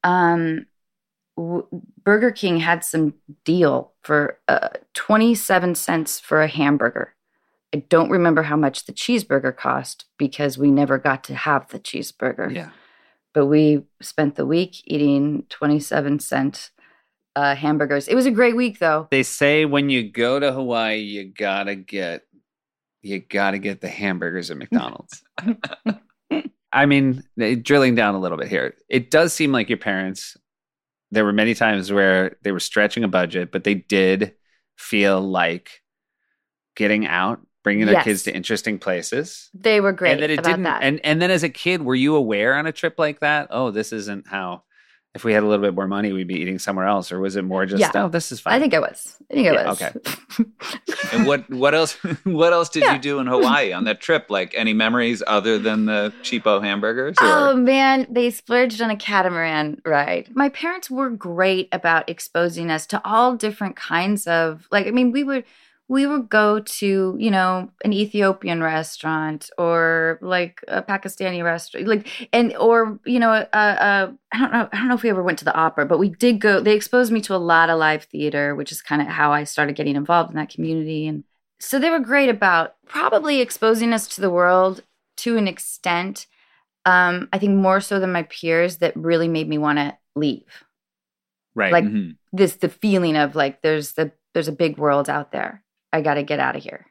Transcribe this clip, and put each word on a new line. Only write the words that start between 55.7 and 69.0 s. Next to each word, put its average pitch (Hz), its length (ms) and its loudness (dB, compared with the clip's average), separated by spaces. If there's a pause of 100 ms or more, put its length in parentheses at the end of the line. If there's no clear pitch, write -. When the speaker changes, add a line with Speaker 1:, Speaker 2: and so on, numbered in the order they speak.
Speaker 3:
the 104 260 0 (100)
cheapo 107 400 0
hamburgers, 113 580 -2
or? - 60 6
Speaker 1:
Oh, 277 300 4
man, 269 540 2
they 240 200 0
splurged 240 520 -2
on 226 80 -2
a 208 60 -2
catamaran 165 880 -2
ride. 143 500 0
My 277 140 2
parents 339 420 -8
were 262 200 -4
great 185 600 -2
about 165 380 0
exposing 170 600 -4
us 156 180 -4
to 208 160 -4
all 233 320 2
different 208 400 -6
kinds 190 500 -2
of, 165 460 -2
like, 196 140 0
I 208 40 -4
mean, 247 220 2
we 285 120 -2
would, 262 200 -4 (420)
we 269 200 0
would 277 240 -4
go 214 300 4
to, 190 600 -2
you 226 100 0
know, 185 400 0 (140)
an 208 80 0
Ethiopian 196 680 0
restaurant 156 960 -4